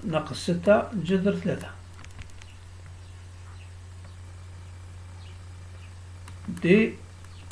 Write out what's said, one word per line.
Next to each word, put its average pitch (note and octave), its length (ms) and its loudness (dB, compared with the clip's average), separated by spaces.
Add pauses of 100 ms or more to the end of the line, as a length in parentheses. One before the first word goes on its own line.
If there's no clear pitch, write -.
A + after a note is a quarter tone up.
ناقص D#3 400 0
ستة F#3+ 500 6
جذر F#3 420 4
ثلاثة. - 340 0 (4000)
دي G#3+ 460 8 (580)